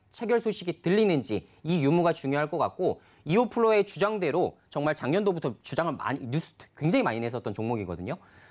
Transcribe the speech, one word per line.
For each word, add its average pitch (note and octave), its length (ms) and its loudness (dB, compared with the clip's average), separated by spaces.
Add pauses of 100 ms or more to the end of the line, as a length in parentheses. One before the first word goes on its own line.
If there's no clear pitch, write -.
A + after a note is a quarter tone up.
(120)
체결 A#3 280 0
소식이 - 420 -4
들리는지 E3+ 640 2 (160)
이 D#3+ 200 0
유무가 E3 300 4
중요할 C#3+ 360 -2
것 F3 80 -4
같고, C3 440 -2 (240)
이오플로의 A3 600 4
주장대로 F3+ 720 0 (120)
정말 D3+ 260 0
작년도부터 D#3+ 640 -2
주장을 D#3+ 320 -2
많이, B2 260 -4 (120)
뉴스 D#3 200 -4 (240)
굉장히 G3 280 2
많이 A2+ 160 0
냈었던 A#2 340 -4
종목이거든요. G#2+ 640 -4 (340)